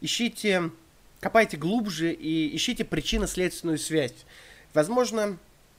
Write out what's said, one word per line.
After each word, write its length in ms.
ищите, 720
копайте 380
глубже 560
и 420
ищите 300
причинно-следственную 920
связь. 480
Возможно, 640